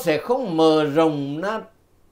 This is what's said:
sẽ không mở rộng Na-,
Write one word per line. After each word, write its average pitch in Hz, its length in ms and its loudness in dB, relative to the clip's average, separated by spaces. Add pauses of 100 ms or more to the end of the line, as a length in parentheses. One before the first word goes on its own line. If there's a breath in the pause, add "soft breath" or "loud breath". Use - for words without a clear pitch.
sẽ 254 160 0
không 240 400 -4
mở 156 260 4
rộng 147 580 0
Na-, 208 200 -6 (500)